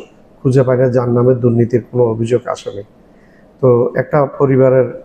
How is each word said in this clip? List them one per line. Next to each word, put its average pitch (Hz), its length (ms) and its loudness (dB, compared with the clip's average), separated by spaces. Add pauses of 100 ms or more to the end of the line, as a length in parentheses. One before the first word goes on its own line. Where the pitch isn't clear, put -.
(420)
খুঁজে 131 200 2
পাই 127 160 0
না 127 100 2
যার 120 200 -2
নামে 123 260 2
দুর্নীতির 117 580 0
কোনো 123 120 0
অভিযোগ 117 440 -2
আসেনি। - 340 -10 (800)
তো 123 360 2
একটা 139 300 0
পরিবারের 131 800 0